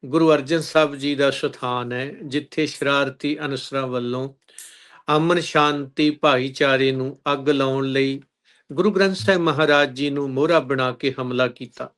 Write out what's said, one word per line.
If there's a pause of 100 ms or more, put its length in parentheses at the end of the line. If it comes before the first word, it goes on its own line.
ਗੁਰੂ
ਅਰਜਨ
ਸਾਹਿਬ
ਜੀ
ਦਾ
ਸਥਾਨ
ਹੈ,
ਜਿੱਥੇ
ਸ਼ਰਾਰਤੀ
ਅਨਸਰਾਂ
ਵੱਲੋਂ (840)
ਅਮਨ
ਸ਼ਾਂਤੀ
ਭਾਈਚਾਰੇ
ਨੂੰ (140)
ਅੱਗ
ਲਾਉਣ
ਲਈ (500)
ਗੁਰੂ
ਗ੍ਰੰਥ
ਸਾਹਿਬ
ਮਹਾਰਾਜ
ਜੀ
ਨੂੰ
ਮੋਹਰਾ
ਬਣਾ
ਕੇ
ਹਮਲਾ
ਕੀਤਾ।